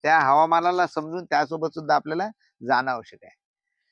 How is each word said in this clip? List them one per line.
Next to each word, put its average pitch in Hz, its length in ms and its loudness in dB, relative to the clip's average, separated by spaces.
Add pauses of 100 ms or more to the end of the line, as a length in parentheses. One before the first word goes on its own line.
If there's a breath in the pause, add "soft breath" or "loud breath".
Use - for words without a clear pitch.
त्या 156 160 4
हवामानाला 165 680 2
समजून 160 380 -8
त्यासोबत 151 420 -2
सुद्धा 151 280 -2
आपल्याला 160 320 -4 (400)
जाणं 127 240 0
आवश्यक - 320 -10
आहे. - 120 -20 (560)